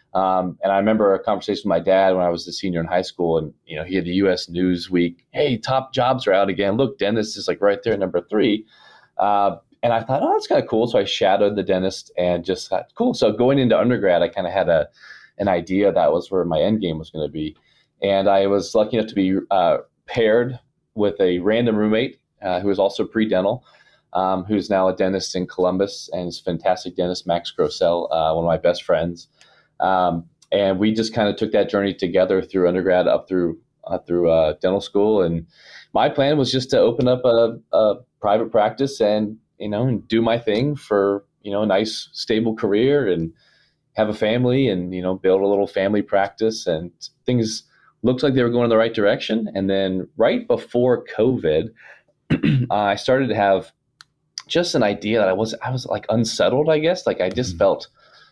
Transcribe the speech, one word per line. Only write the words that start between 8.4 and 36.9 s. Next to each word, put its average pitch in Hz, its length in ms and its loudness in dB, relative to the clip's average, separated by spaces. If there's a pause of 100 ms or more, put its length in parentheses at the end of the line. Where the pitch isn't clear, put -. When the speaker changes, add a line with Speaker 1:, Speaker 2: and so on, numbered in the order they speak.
Speaker 1:
Uh, 101 400 0 (240)
and 120 100 0
I 113 120 0
thought, 135 180 -2
"Oh, 311 100 0
that's 415 140 -2
kinda - 220 0
cool." 113 180 0
So 113 140 0
I 98 60 2
shadowed 101 500 2
the 98 80 -2
dentist 92 560 -2
and 87 260 0
just 92 240 -4
thought, - 240 -4
"Cool." 240 220 -2
So 113 160 2
going 127 260 2
into 113 220 4
undergrad, 98 420 2
I 85 60 2
kinda 90 240 -6
had 90 180 0
a, 80 180 2 (520)
an 98 80 -2
idea 95 440 0
that 82 200 2
was 85 180 -2
where 92 160 0
my 80 140 -2
end 104 220 0
game 80 180 -4
was 80 100 -14
gonna 76 200 -8
be. 78 260 -10 (480)
And 98 260 0
I 98 160 4
was 98 300 0
lucky 107 220 0
enough 110 120 -2
to - 60 -12
be, 95 220 2 (120)
uh, 87 280 2 (280)
paired 120 540 0 (360)
with 104 260 0
a 90 180 2
random 107 380 0
roommate, 107 420 0 (220)
uh, 90 180 -2
who 101 80 -4
was 98 120 0
also 98 260 0
pre-dental, 107 580 0 (480)
um, 92 320 -2
who's 98 260 -2
now 95 200 2
a 90 60 0
dentist 95 380 -2
in 90 140 -4
Columbus 92 640 -2
and 90 160 -6
is - 140 -12
a - 20 -20
fantastic 90 540 -4
dentist, 90 280 -4
Max 85 320 -4
Grossell, 85 540 0
uh, 80 220 0
one 82 100 -2
of 85 40 -2
my 82 100 2
best 87 260 0
friends. 85 460 -2 (500)
Um, 90 460 0 (260)
and 95 260 2
we 107 140 2
just 110 220 -2
kinda 104 180 0
took 107 220 -4
that 101 160 2
journey 101 240 0
together 92 480 0
through 90 260 0
undergrad 90 400 2
up - 220 0
through, 87 300 0 (260)
uh, 90 140 -6
through, 87 300 0
uh, 80 300 2
dental 95 220 0
school. 104 400 2
And 82 260 -2 (460)
my 120 160 2
plan 143 280 0
was 127 140 0
just 127 200 -2
to 127 80 4
open 117 280 2